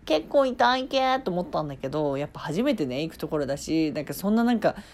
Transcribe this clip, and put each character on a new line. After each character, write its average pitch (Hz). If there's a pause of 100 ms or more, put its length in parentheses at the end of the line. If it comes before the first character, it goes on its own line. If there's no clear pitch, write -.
結 311
構 277
痛 247
い 262
け 262
と 254
思 175
っ -
た -
ん 151
だ 139
け 135
ど、 147
や 143
っ -
ぱ -
初 165
め 285
て 156
ね、 127
行 160
く -
と 160
こ 156
ろ 147
だ 139
し、 156
な 151
ん -
か 147
そ 185
ん 214
な 233
な 240
ん 220
か、 175 (180)